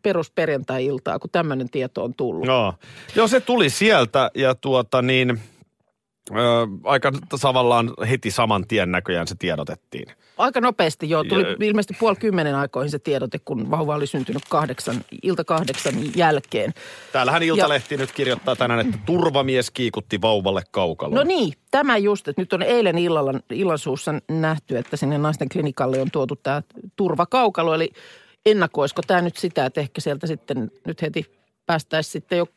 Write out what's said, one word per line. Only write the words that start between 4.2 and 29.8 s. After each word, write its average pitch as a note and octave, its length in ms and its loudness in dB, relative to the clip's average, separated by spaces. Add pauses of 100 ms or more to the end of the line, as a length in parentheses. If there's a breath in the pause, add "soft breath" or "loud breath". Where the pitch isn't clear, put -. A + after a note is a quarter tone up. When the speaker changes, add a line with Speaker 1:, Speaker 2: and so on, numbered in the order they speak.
Speaker 2:
ja C3 200 2
tuota B2+ 460 2
niin, B2+ 380 2 (920 loud breath)
ö, - 20 -14 (500)
aika C3+ 280 2 (300)
tavallaan B2 500 4 (180)
heti B2 220 -2
saman A2 360 0
tien F#2 240 0
näköjään F2+ 360 -2
se - 120 -8
tiedotettiin. D#2 640 -6 (320 soft breath)
Speaker 1:
Aika B3 240 0
nopeasti, E3+ 480 0
joo. D#3 140 2
Tuli F#3+ 200 0
Speaker 2:
Ja - 160 -2
Speaker 1:
ilmeisesti G#3 400 0
puoli A3 160 2
kymmenen E3+ 400 0
aikoihin C#3 360 -2
se C#3+ 80 -4
tiedote, C3 460 -4
kun B2+ 260 -6
vauva D3+ 240 -2
oli C#3+ 120 -2
syntynyt C#3 420 -4
kahdeksan, C3 460 -2 (280)
ilta F3 200 0
kahdeksan D#3+ 500 -2 (220)
jälkeen. D3+ 580 0 (380 loud breath)
Speaker 2:
Täällähän C3+ 320 2
Iltalehti D#3 520 2
Speaker 1:
Ja - 40 -2
Speaker 2:
nyt C3 120 -4
kirjoittaa B2+ 440 0
tänään, A#2+ 240 0
että G3+ 260 0
turvamies C#3 680 2
kiikutti G#2+ 500 -4
vauvalle G2 400 2 (100)
kaukaloon. F2+ 440 -2
Speaker 1:
No C#4 80 4
niin, C#4+ 300 0 (180)
tämä C4+ 260 2
just, G3+ 300 0
että D3 140 -4
nyt F#3 120 -2
on F3+ 80 0
eilen G3+ 360 2
illalla, D#3 360 2 (180)
illan E3 260 0
suussa C#3 360 -4 (180)
nähty, D#3 460 -2
että B2+ 200 -6
sinne C#3+ 200 0
naisten D3+ 320 0
klinikalle C3+ 520 -2
on C3 100 -2
tuotu C#3 240 -2
tää C#3+ 280 -4 (320)
turvakaukalo. F3 800 2
Eli E3 160 0 (560 loud breath)
ennakoisiko F3 640 2
tää F3+ 140 4
nyt F3 160 -2
sitä, D#3+ 280 0
että C#3+ 160 -2